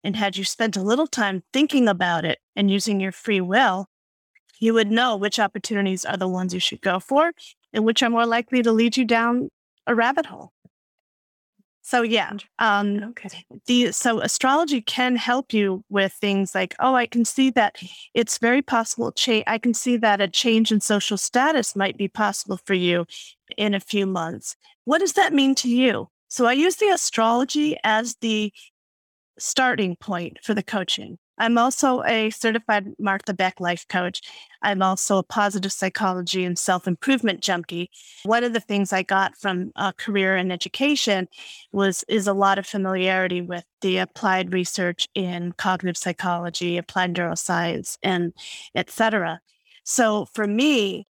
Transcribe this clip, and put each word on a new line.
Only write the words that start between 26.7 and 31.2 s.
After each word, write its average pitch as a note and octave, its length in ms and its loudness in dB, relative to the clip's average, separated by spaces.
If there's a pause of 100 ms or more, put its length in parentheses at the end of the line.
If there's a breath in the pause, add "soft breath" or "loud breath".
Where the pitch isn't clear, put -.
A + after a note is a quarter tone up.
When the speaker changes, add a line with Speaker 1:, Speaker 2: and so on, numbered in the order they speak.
Speaker 1:
the G#4 120 4
astrology C#4+ 960 0
as A3 380 0
the G#3+ 320 -2 (840 loud breath)
starting A#3 600 0
point F3 440 -6
for - 120 -2
the G#3 100 -2
coaching. F3+ 540 -6 (220)